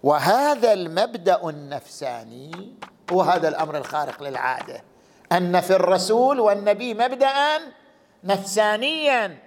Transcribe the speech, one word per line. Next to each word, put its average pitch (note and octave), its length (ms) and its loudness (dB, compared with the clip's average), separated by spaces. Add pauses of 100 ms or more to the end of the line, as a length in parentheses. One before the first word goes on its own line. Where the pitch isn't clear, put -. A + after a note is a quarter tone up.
وهذا A3 680 2
المبدأ F3+ 760 -2
النفساني C#3 1300 -14 (380)
هو F#3 100 2
هذا D#3+ 260 2
الأمر D3+ 280 -4
الخارق C#3+ 460 -8
للعادة، B2+ 640 -6 (480)
أن F3+ 280 2
في F3+ 160 2
الرسول G#3+ 640 4
والنبي G#3 540 2
مبدأ B3+ 380 0 (920)
نفسانياً G#3+ 1200 0